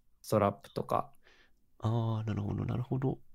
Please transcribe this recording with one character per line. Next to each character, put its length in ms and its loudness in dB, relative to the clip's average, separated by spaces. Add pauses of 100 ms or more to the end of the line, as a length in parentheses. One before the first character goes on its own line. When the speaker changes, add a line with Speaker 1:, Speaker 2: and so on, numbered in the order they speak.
(220)
Speaker 1:
ス 80 -12
ト 100 6
ラ 100 6
ッ 40 -2
プ 200 -14
と 100 -2
か。 280 0 (680)
Speaker 2:
あ 460 0
ー、 20 -4
な 60 0
る 80 -2
ほ 120 -2
ど、 120 -2
な 100 -2
る 80 0
ほ 160 -2
ど。 200 -2 (160)